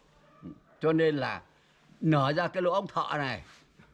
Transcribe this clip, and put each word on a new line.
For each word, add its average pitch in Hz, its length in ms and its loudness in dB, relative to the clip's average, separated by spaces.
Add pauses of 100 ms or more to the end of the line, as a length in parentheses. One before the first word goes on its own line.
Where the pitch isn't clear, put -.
(800)
Cho 156 120 2
nên 160 240 2
là 113 260 -4 (580)
nở 147 360 4
ra 175 120 -2
cái 185 140 -4
lỗ 175 100 2
ong 196 140 -2
thợ 160 200 -4 (120)
này 123 260 -6 (500)